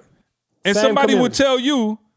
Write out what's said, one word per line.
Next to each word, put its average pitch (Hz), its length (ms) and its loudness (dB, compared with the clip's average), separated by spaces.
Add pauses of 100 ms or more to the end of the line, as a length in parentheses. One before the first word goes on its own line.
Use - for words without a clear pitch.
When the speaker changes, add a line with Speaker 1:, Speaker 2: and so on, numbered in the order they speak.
(640)
Speaker 1:
And 196 120 0
Speaker 2:
Same 214 120 2
Speaker 1:
somebody 269 260 2
would 247 200 0
Speaker 2:
community. 269 100 0
Speaker 1:
tell 262 160 0
you 240 400 -4 (180)